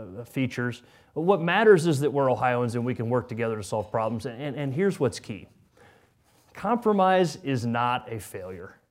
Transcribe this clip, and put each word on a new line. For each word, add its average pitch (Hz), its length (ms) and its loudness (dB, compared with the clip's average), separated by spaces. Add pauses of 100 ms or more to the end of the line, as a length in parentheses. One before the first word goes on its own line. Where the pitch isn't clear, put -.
(200)
uh, 117 60 -12
features. 123 560 -4 (340)
But 147 60 -4
what 175 180 4
matters 175 480 6
is 139 140 2
that 143 100 2
we're 135 180 2
Ohioans 123 460 0
and 120 80 -2
we 123 120 -2
can 113 140 -4
work 123 200 0
together 113 260 -2
to 107 80 -8
solve 104 260 -4
problems. 113 360 -2
And, 120 160 -8
and, 143 160 -6
and 139 160 -4
here's 190 260 0
what's 127 220 0
key. - 260 -14 (1040)
Compromise 190 920 2
is 131 200 -2
not 120 460 -2
a 113 80 -8
failure. 92 560 -14 (160)